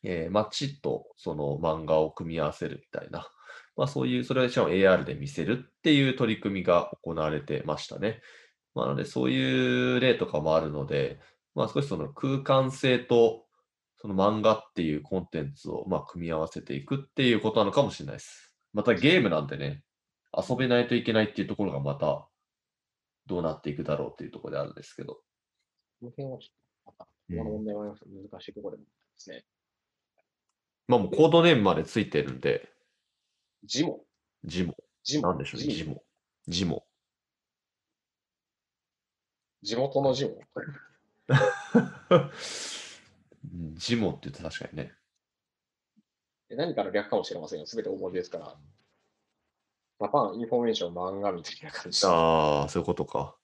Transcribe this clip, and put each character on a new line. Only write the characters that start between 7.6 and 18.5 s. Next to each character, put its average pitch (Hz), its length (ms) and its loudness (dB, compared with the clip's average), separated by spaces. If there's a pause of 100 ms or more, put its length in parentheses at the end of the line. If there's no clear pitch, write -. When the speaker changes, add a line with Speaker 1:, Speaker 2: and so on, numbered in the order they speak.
Speaker 1:
ま 73 120 -2
し - 100 -10
た - 120 -12
ね。 107 220 -4 (520)
ま - 100 -2
あ、 - 20 0
な 131 80 0
の 139 40 -2
で、 123 80 -2
そ 127 180 -4
う 127 80 2
い 127 680 2
う - 20 4
例 123 160 4
と 87 120 -2
か 76 120 -2
も 78 160 2
あ 80 40 6
る 78 100 -2
の 73 160 -4
で、 69 340 -2 (360)
ま 120 100 0
あ、 - 20 -8
少 143 140 -2
し 139 60 -4
そ - 100 -6
の - 100 -6
空 135 320 -4
間 135 320 2
性 127 280 2
と 117 460 4 (520)
そ - 100 -14
の 98 80 -4
漫 104 260 4
画 110 140 6
っ - 180 -14
て 95 80 -4
い 78 140 0
う 73 60 -4
コ 95 180 -4
ン 90 80 -8
テ 80 140 -6
ン 71 120 -8
ツ - 160 -12
を、 - 180 -6
ま 92 100 0
あ、 71 40 -2
組 85 260 -10
み 82 40 -4
合 80 80 -2
わ 78 80 -2
せ - 140 -10
て - 140 -8
い 71 100 -8
く 139 100 -4
っ 139 40 -4
て - 240 -4
い 123 100 6
う 104 80 4
こ - 100 0
と - 80 2
な 104 60 6
の 98 60 0
か - 100 4
も 101 100 2
し - 100 -12
れ 73 40 -12
な - 80 -10
い - 20 -10
で - 40 -14
す。 - 340 -20 (200)